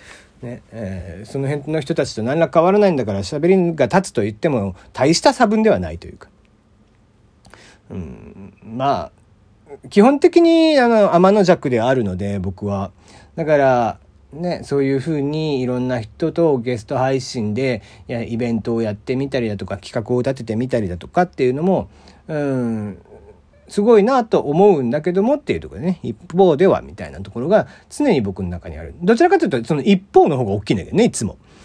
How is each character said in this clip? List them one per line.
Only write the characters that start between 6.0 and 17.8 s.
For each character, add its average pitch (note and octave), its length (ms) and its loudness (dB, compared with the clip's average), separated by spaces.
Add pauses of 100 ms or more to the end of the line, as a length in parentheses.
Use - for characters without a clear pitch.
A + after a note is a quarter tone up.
い - 40 -16
う - 60 -20
か。 - 120 -20 (1600)
う G2 60 -14
ん、 F#2 580 -16 (100)
ま A2+ 480 -4
あ、 - 0 - (800)
基 G3+ 120 4
本 C#4 180 6
的 E4+ 220 4
に、 D#4+ 380 4
あ A#3+ 80 4
の、 G#3+ 280 4
天 F#3 160 6
の G#3 120 4
弱 E3+ 260 2
で A#2 120 0
あ B2+ 120 2
る B2+ 100 0
の F#2 120 -4
で、 G2+ 240 -4
僕 F#2+ 260 -8
は。 G2 260 -6 (440)
だ D#3+ 100 -6
か D3+ 120 2
ら、 B2+ 420 2 (340)
ね、 E3+ 300 -6
そ C#3+ 140 -2
う C#3+ 60 2
い C3+ 100 0
う C3+ 60 0
ふ D#3 140 -4
う D3 80 -2
に D3 400 -2
い B2+ 40 -4
ろ B2 140 -4
ん B2+ 80 -4
な B2 140 -4
人 D#3 300 -6
と D#3 260 2
ゲ B2 200 -4
ス - 80 -12
ト C#3 120 -6
配 C3 240 0
信 G#2+ 320 -6
で、 B2 280 -2 (260)